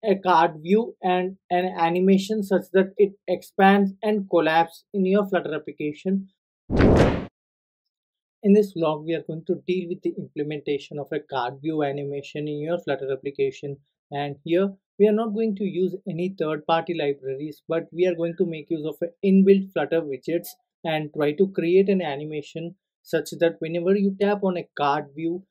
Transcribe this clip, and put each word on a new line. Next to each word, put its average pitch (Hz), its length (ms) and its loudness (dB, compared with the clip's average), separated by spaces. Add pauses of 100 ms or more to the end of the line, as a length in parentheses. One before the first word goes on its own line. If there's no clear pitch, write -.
a 208 120 2
card 165 460 2
view 208 400 0
and 185 360 0 (120)
an 180 160 2 (120)
animation 190 680 2
such 190 300 0
that 190 240 4
it 196 160 4 (140)
expands 196 680 4 (100)
and 214 260 -2
collapses 165 640 2
in 196 120 0
your 196 220 2
Flutter 170 260 -2
application. 156 760 -4 (2000)
In 202 120 6
this 202 200 4
vlog, 156 320 -2
we 165 100 -2
are 151 120 -6
going 160 200 -10
to 160 200 -4
deal 180 220 -4
with 180 140 -10
the - 140 -4
implementation 147 840 -8
of 139 120 -10
a 156 80 -4
card 131 420 -6
view 156 220 -4
animation 143 640 -6
in 147 140 -6
your 170 180 -4
Flutter 139 320 -6
application. 139 680 -6 (340)
And 143 340 -6
here, 190 280 0 (240)
we 202 100 4
are 214 60 2
not 220 200 -2
going 220 220 -2
to 202 100 -6
use 180 300 -2 (120)
any 180 320 -6
third-party 156 540 -2
libraries, 143 720 -6
but 165 240 -4
we 170 140 0
are 180 100 0
going 165 220 -4
to 190 80 2
make 160 240 -10
use 151 160 -4
of 156 160 -6
a 170 60 -4 (200)
inbuilt 190 460 4
Flutter 160 280 0
widgets 156 480 -6 (360)
and 156 280 -4
try 151 200 0
to 190 200 0
create 180 360 2
an 190 120 2
animation 151 760 -8 (260)
such - 380 -4
that 165 200 4
whenever 170 360 0
you 196 260 2
tap 202 220 0
on 185 140 0
a 170 100 -8 (100)
card 147 280 0 (100)
view 165 360 -6